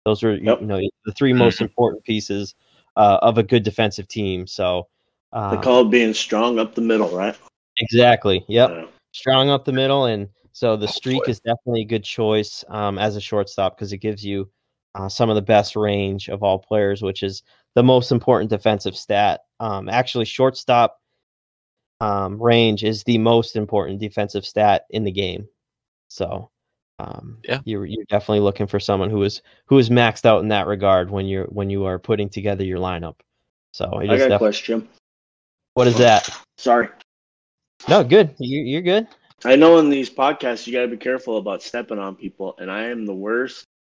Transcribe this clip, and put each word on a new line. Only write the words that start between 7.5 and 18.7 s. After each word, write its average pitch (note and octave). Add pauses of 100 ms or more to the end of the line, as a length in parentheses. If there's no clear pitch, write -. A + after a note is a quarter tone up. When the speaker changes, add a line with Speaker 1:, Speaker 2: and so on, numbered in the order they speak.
Speaker 1:
Exactly. A2+
Yep. A#2
Speaker 2:
Yeah. E2 (260)
Speaker 1:
Strong C3
up C#3
the C#3
middle, C3+
and G#2 (240)
so A2+
the G#2
Speaker 2:
Oh, -
Speaker 1:
Streak -
Speaker 2:
boy. C3
Speaker 1:
is A2
definitely A#2
a G#2+
good A2
choice, G#2+
um, G2+
as G#2
a G#2
shortstop G2
'cause G2+
it G2
gives G#2
you, G2 (460)
uh, G2
some A#2
of G#2+
the G#2
best G2+
range G2+
of G2+
all F#2+
players, G2+
which G2
is G2 (320)
the A#2+
most B2+
important A#2
defensive G#2